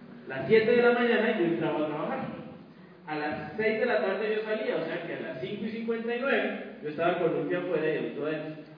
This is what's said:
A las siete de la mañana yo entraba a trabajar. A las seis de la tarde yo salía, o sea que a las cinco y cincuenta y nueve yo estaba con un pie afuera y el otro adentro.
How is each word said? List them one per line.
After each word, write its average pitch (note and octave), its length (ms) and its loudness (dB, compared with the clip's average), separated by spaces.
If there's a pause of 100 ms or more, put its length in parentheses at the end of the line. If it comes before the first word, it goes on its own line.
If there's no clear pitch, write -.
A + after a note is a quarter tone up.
(260)
A - 20 -12
las C3+ 200 -4
siete A3 240 6
de A#3+ 100 8
la A#3+ 100 8
mañana A3+ 460 4
yo F3 80 4
entraba D3+ 380 0
a D3+ 40 -2
trabajar. - 380 -4 (800)
A D#3 100 -6
las D3+ 400 -6
seis A3 240 2
de B3 60 4
la A3 160 2
tarde G#3 340 0
yo G#3+ 60 0
salía, G#3+ 340 -2
o - 80 -2
sea - 220 -4
que C#3 80 -6
a A#2+ 60 -8 (120)
las C#3+ 80 -10
cinco G#3 240 -6
y A3 60 -2
cincuenta A3+ 440 -2
y A#3+ 60 -2
nueve - 400 0 (220)
yo D3 80 -6
estaba E3+ 280 2
con E3 160 2
un D3 140 -2
pie F3 80 0
afuera F3 300 0
y D3+ 100 2
el - 160 -4
otro C#3+ 140 -4
adentro. D#3 360 -6 (160)